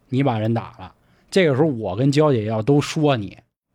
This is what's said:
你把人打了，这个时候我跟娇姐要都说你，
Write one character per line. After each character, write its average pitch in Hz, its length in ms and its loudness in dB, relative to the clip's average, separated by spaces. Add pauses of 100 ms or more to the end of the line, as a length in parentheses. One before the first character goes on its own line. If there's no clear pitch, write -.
(100)
你 131 120 0
把 123 160 0
人 110 160 0
打 101 240 -8
了， - 140 -18 (380)
这 185 180 2
个 135 80 2
时 131 60 2
候 170 40 2
我 110 300 -4
跟 135 160 2
娇 147 200 4
姐 113 120 0
要 110 180 -4
都 143 180 2
说 147 360 0
你， 95 220 -10 (360)